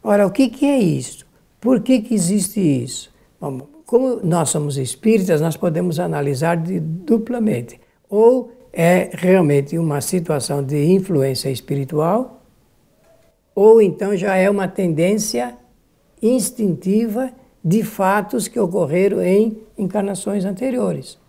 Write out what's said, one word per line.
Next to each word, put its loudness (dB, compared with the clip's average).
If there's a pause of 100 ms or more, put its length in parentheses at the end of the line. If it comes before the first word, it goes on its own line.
Ora, 4
o 0
que 2
que -2
é 2
isso? -2 (360)
Por 2
que 2
que -4
existe 0
isso? -2 (300)
Bom, -8 (240)
como 0
nós 2
somos -2
espíritas, 0
nós 0
podemos -2
analisar -2
de, -4
duplamente. -4 (280)
Ou 2 (200)
é 2
realmente 2
uma -2
situação -4
de -2
influência 0
espiritual, -4 (1120)
ou 8
então 0
já -2
é 2
uma -2
tendência -2 (640)
instintiva 0 (340)
de 2
fatos -2
que -6
ocorreram 0
em 2 (200)
encarnações -4
anteriores. -6 (100)